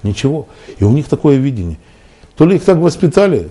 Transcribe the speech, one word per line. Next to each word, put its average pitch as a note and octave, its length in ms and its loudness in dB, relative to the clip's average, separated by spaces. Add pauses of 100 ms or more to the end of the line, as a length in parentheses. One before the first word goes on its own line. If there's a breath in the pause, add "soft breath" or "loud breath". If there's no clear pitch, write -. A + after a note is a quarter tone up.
Ничего. C3+ 460 -4 (300 loud breath)
И G2+ 60 0
у G2+ 60 4
них C#3 160 0
такое C#3+ 300 2
видение. A2 420 -4 (580 soft breath)
То - 80 4
ли F#3 120 2
их - 80 -4
так F#3 140 2
воспитали E3 720 0